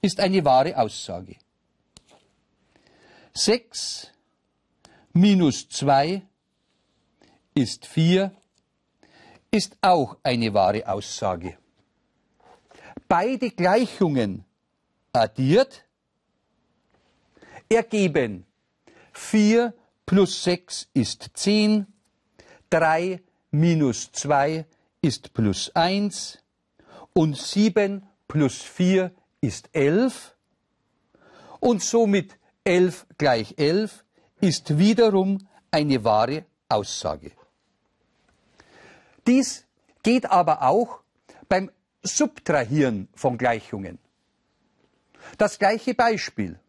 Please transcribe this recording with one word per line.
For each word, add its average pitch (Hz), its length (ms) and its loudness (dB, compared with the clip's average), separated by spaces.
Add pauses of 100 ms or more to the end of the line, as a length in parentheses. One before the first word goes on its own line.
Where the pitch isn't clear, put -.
ist 196 180 -4
eine 190 260 0
wahre 135 340 2
Aussage. 98 580 -6 (2000)
Sechs - 800 -6 (1000)
minus 180 560 4
zwei 143 540 0 (1300)
ist - 320 -4
vier, 185 460 0 (1200)
ist - 280 -4
auch 175 440 2
eine 117 280 0
wahre 101 360 2
Aussage. 92 680 -6 (1500)
Beide 220 420 -2
Gleichungen 160 960 0 (680)
addiert 131 720 0 (1800)
ergeben 165 760 0 (680)
vier 220 600 2 (320)
plus - 380 0
sechs - 520 -4
ist - 400 -4
zehn, 214 520 0 (840)
drei 165 520 0 (300)
minus 151 580 0
zwei 147 560 -2 (340)
ist - 320 -4
plus 104 440 -2
eins 190 640 -2 (720)
und 156 240 2
sieben 202 680 0 (220)
plus 147 360 -2
vier 180 500 0 (280)
ist - 320 -6
elf 165 600 0 (1300)
und 240 240 0
somit 202 520 0 (280)
elf 180 420 0 (100)
gleich 120 420 0
elf 175 460 -2 (360)
ist 160 360 0
wiederum 196 720 2 (240)
eine 143 320 0
wahre 117 420 0 (240)
Aussage. 76 600 -6 (2000)
Dies 254 380 0 (380)
geht 240 280 0
aber 180 320 2
auch 190 380 0 (480)
beim 190 220 -2 (320)
Subtrahieren 135 1120 -2
von 127 240 -4
Gleichungen. 107 600 -6 (1400)
Das 208 200 0
gleiche 220 360 -2
Beispiel. 214 760 -4